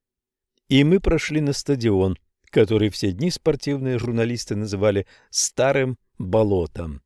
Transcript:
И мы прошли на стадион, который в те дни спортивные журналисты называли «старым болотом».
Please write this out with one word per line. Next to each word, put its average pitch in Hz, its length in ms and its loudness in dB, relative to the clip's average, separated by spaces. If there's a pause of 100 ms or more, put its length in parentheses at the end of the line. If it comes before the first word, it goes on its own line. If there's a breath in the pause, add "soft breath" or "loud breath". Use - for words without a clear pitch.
(680)
И 135 140 6
мы 175 160 4
прошли 156 420 -2
на 143 100 0
стадион, 110 640 0 (320)
который 107 400 2
в 95 60 -10
те 101 160 -4
дни 120 180 -2
спортивные 139 720 -2
журналисты 117 560 -4
называли 101 500 0 (240 soft breath)
«старым 131 680 -2 (200)
болотом». 90 880 -2